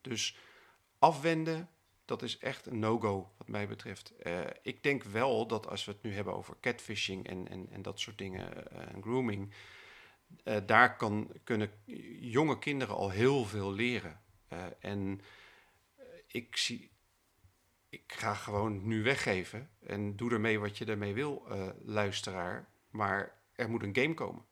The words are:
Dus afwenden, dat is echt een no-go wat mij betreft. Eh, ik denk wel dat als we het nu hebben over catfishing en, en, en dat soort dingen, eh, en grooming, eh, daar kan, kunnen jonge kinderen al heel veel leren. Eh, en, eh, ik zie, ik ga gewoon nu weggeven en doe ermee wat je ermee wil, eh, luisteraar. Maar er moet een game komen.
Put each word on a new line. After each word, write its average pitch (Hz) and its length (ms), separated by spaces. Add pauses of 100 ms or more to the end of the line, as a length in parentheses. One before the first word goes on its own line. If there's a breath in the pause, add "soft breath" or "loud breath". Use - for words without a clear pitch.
Dus - 360 (600 loud breath)
afwenden, 160 680 (360)
dat - 180
is 120 160
echt - 280
een 120 120
no-go 107 580
wat - 120
mij 104 200
betreft. - 480
Eh, 87 240 (220)
ik - 200
denk 143 220
wel 113 420
dat 113 220
als - 160
we 104 80
het 101 100
nu 104 120
hebben 95 200
over - 260
catfishing 101 640
en, 92 220
en, 95 220
en 98 120
dat 98 180
soort - 180
dingen, 92 520
eh, - 240
en 98 80
grooming, 107 500 (920 loud breath)
eh, 107 120 (100)
daar 110 300
kan, 107 360 (120)
kunnen 107 260 (500)
jonge 127 380
kinderen 131 360
al 95 160
heel 123 340
veel 98 280
leren. 101 480 (280)
Eh, 87 160 (160)
en, 98 400 (760 loud breath)
eh, - 80 (220)
ik - 300
zie, - 340 (1000)
ik - 240
ga 107 220
gewoon 104 520
nu 110 160
weggeven 117 680 (100)
en 101 360
doe 117 140
ermee 110 280
wat 104 200
je - 60
ermee 101 300
wil, 143 340
eh, 98 200 (160)
luisteraar. 101 840 (220)
Maar 98 480 (140)
er 117 180
moet 113 120
een 101 140
game 143 180
komen. - 380